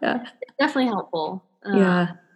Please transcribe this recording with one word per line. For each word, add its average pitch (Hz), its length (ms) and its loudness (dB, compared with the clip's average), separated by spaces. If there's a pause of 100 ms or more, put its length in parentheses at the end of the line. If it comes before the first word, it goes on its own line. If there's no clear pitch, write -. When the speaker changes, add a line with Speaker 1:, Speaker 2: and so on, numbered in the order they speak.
Speaker 1:
yeah. 240 220 -2 (180)
Speaker 2:
it's - 180 -18
definitely 277 320 0
helpful. 180 540 -4 (200)
Um, 202 120 0
Speaker 1:
Yeah. 180 360 4 (240)